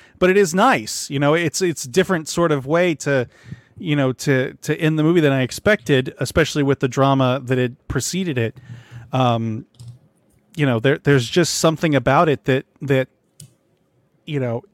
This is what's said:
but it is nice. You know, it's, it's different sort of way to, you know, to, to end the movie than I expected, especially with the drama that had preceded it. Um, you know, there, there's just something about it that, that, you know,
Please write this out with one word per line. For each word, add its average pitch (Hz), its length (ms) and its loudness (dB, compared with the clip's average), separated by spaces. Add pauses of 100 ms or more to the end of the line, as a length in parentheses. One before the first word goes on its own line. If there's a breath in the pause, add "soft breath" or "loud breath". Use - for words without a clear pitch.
(180 soft breath)
but 185 120 2
it 190 60 2
is 190 180 2
nice. 190 560 0
You 143 80 -4
know, 147 160 2
it's, 165 260 -2
it's 175 240 -2
different 165 420 -2
sort 170 240 0
of 139 160 -2
way 170 300 2
to, 135 320 -2 (500 loud breath)
you 160 160 -2
know, 135 180 2
to, 131 500 0
to 151 180 -2
end 156 180 0
the 151 40 2
movie 170 180 4
than 147 100 4
I 135 120 0
expected, 135 760 0
especially 151 440 0
with 135 180 0
the 139 80 0
drama 135 560 2
that 127 140 -2
had 127 180 -2 (100)
preceded 165 520 -4
it. 113 180 -2 (560 loud breath)
Um, 117 540 -2 (920)
you 147 100 0
know, 120 140 2
there, 139 180 2
there's 135 300 2
just - 280 0
something 160 380 0
about 139 340 2
it 135 180 -2
that, 139 180 0 (160)
that, 131 280 0 (1160)
you 143 160 -6
know, 120 220 -4 (120)